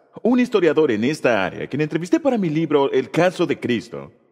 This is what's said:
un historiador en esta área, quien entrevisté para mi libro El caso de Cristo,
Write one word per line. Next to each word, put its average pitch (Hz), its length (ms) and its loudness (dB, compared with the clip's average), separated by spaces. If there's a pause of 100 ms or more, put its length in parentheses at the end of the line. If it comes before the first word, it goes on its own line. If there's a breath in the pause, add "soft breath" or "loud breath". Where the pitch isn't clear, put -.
(220)
un 247 180 2
historiador 156 520 2
en 107 140 0
esta 127 380 0
área, 80 240 -6
quien 139 140 -4
entrevisté 160 380 -2
para 254 180 0
mi 185 120 -2
libro 147 420 0
El 127 180 0
caso 175 380 0
de 139 120 -4
Cristo, 85 520 -6 (200)